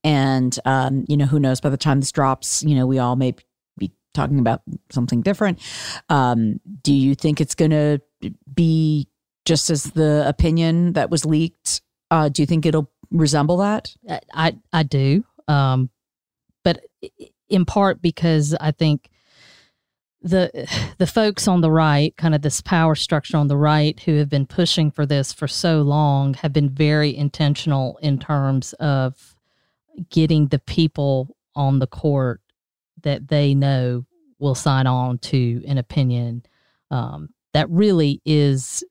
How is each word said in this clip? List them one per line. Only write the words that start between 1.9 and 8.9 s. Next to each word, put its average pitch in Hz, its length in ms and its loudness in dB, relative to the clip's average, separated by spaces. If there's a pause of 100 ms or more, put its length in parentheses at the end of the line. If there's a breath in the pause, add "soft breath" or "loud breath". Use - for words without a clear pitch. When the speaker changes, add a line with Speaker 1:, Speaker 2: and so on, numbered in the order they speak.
Speaker 1:
this 135 120 -4
drops, - 500 -2
you 151 120 2
know, 127 120 2
we 131 120 0
all 123 180 0
may 127 180 0 (440)
be - 140 -8 (200)
talking 143 280 0
about 117 200 0 (300)
something 120 320 -2
different. 190 380 -2 (480 loud breath)
Um, 123 520 0 (220)
do 143 100 0
you 139 220 2
think 151 260 -2
it's 143 140 -2
gonna 151 460 0 (520)
be 160 560 0 (380)